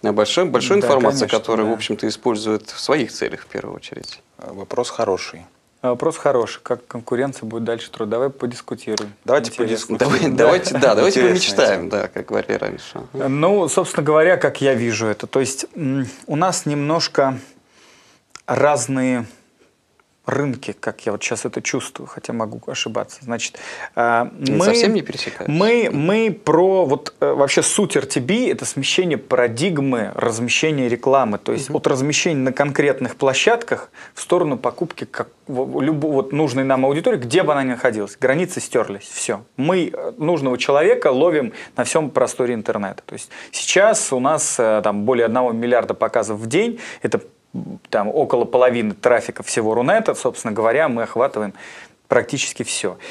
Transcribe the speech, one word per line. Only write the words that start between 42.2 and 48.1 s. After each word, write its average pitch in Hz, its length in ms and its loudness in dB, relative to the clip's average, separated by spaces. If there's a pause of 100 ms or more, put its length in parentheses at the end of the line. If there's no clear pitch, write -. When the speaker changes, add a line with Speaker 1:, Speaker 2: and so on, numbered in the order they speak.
Speaker 2:
интернета. 104 540 -4
То - 80 -16
есть - 160 -14 (220)
сейчас - 600 2
у 127 80 0
нас, 147 380 0
э, 110 260 2
там 104 200 0
более 120 200 4
одного 120 280 2
миллиарда 117 420 2
показов 110 440 0
в 113 80 -8
день — 214 320 0 (240)
это, - 180 0 (360)
м, - 220 -10 (100)
там 104 200 0
около 127 380 2